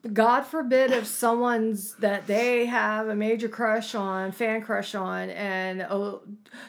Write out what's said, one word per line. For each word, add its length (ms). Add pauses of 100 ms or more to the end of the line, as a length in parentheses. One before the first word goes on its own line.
(120)
God 300
forbid 500
if 140
someone's 880
that 340
they 380
have 420
a 80
major 320
crush 480
on, 360
fan 300
crush 320
on, 360
and, 520
oh, 400 (460)